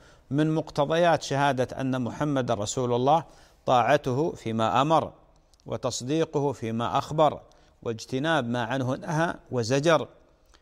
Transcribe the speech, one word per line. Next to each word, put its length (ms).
من 240
مقتضيات 680
شهادة 580
أن 200
محمد 500
رسول 420
الله 320
طاعته 640
فيما 500
أمر، 300
وتصديقه 840
فيما 460
أخبر، 440
واجتناب 680
ما 140
عنه 320
نهى 380
وزجر، 560